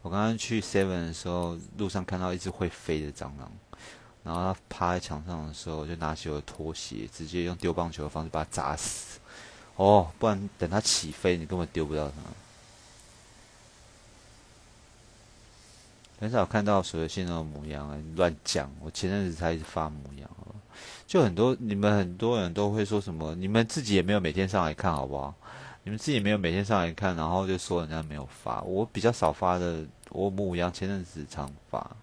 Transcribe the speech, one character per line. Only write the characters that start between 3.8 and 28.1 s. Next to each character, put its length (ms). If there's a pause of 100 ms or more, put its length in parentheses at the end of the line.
然 100
后 80
它 280
趴 240
在 80
墙 260
上 220
的 40
时 160
候， 100
我 80
就 100
拿 180
起 140
我 80
的 60
拖 300
鞋， 400
直 140
接 160
用 140
丢 160
棒 180
球 140
的 40
方 140
式 80
把 140
它 80
砸 240
死。 420 (560)
哦， 460
不 80
然 200 (100)
等 120
它 100
起 300
飞， 260
你 80
根 140
本 140
丢 120
不 120
到 120
它。 60 (4000)
很 100
少 160
看 180
到 160
所 200
谓 80
线 180
上 120
的 40
母 240
羊 240
啊， 60
你 180
乱 200 (100)
讲！ 260 (100)
我 80
前 220
阵 180
子 60
才 180
一 60
直 60
发 260
母 140 (120)
羊， 120
好 160
不 80
好？ 40 (520)
就 120
很 140
多， 240
你 160
们 240
很 180
多 240
人 140
都 160
会 140
说 160
什 120
么， 220
你 140
们 180
自 160
己 120
也 80
没 100
有 80
每 120
天 160
上 160
来 80
看， 200
好 120
不 140
好？ 160 (480)
你 80
们 80
自 120
己 80
没 120
有 80
每 120
天 140
上 160
来 140
看， 200
然 140
后 180
就 120
说 240
人 80
家 140
没 100